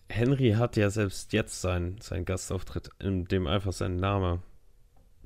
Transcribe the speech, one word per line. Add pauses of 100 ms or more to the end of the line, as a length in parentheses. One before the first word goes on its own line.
(100)
Henry
hat
ja
selbst
jetzt
seinen,
seinen
Gastauftritt,
in
dem
einfach
sein
Name (840)